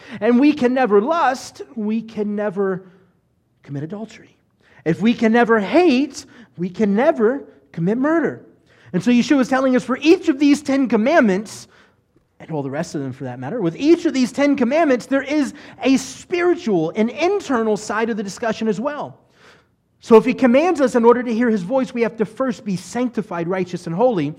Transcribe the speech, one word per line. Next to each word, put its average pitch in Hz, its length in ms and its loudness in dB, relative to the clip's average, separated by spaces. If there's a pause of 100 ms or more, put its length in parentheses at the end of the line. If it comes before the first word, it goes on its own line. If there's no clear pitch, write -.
(200)
and 233 180 2
we 294 140 6
can 254 220 0
never 208 260 4
lust, 277 600 -2 (120)
we 220 280 -4
can 208 340 -6
never 196 540 -4 (720)
commit 139 200 -10
adultery. 208 540 -14 (480)
If 160 160 -2
we 226 140 2
can 226 180 0
never 226 260 4
hate, 269 680 2 (320)
we 180 100 -4
can 196 260 0
never 254 500 0 (280)
commit 180 240 -2
murder. 262 480 -2 (480)
And 180 100 -4
so 240 80 0
Yeshua 247 300 2
is 240 80 0
telling 262 260 2
us 247 100 0
for 254 180 -4
each 339 260 4
of 269 100 0
these 285 220 4
Ten 269 280 0
Commandments, 220 800 2 (720)
and - 120 -20
all 151 120 -4
the 135 80 -6
rest 151 240 -6
of 156 60 -6
them 131 120 -6
for 131 120 -12
that 123 140 -10
matter, 170 240 -6
with 165 120 -2
each 339 300 2
of 294 80 0
these 254 200 0
Ten 285 220 2
Commandments, 277 520 2
there 277 160 0
is 269 320 -2 (280)
a 262 140 4
spiritual, 330 920 -2
an 220 180 0
internal 262 720 -2
side 220 320 -4
of 214 80 -4
the 226 40 -6
discussion 220 460 -4
as 196 100 -2
well. 247 400 -8 (800)
So - 160 6
if 220 80 8
he 254 80 0
commands 277 480 2
us 247 140 0
in 233 100 2
order 240 200 4
to 240 100 -4
hear 240 160 0
his 214 120 0
voice, 254 300 -2
we 233 100 -4
have 220 160 -4
to 220 60 -2
first - 400 -4
be 190 120 -4
sanctified, 185 720 -6
righteous, 180 400 -6
and 165 80 -6
holy. 185 420 0